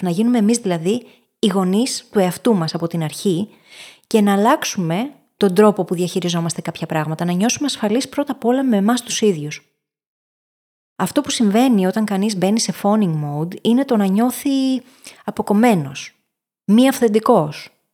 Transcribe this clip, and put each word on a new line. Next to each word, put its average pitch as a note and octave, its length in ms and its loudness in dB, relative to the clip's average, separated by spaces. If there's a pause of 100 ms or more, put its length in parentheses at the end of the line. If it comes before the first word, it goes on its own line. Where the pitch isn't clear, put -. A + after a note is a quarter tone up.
Να F3+ 100 -2
γίνουμε A3+ 280 2
εμείς A3 200 2
δηλαδή F#3+ 480 -2 (320)
οι - 80 2
γονείς G3 640 0
του - 80 0
εαυτού F#3+ 360 2
μας E3 200 -2
από E3 120 -4
την E3 160 -6
αρχή E3+ 460 -2 (580)
και A3 140 2
να G3+ 120 4
αλλάξουμε G#3 800 0 (260)
τον G3 180 0
τρόπο G3+ 300 4
που F3+ 100 -4
διαχειριζόμαστε E3+ 640 -2
κάποια - 260 -8
πράγματα, D#3 380 -4
να F3 80 -2
νιώσουμε B3 340 0
ασφαλείς A#3 420 -2
πρώτα C#4+ 240 -4
απ' - 120 -8
όλα B3+ 200 0
με B3 120 2
εμάς G#3+ 260 0
τους - 180 -8
ίδιους. D#3 500 -2 (1300)
Αυτό - 240 -2
που C#4+ 100 -6
συμβαίνει G#3+ 560 2
όταν G#3+ 180 -2
κανείς G3+ 320 -2
μπαίνει F#3+ 240 0
σε - 220 -4
fawning G#3 320 2 (100)
mode D3 380 -6
είναι A#3+ 220 2
το C#4 120 0
να G3+ 100 2
νιώθει B3+ 760 0 (420)
αποκομμένος, G#3 920 0 (480)
μη A#3+ 240 4
αυθεντικός, G#3+ 800 0 (260)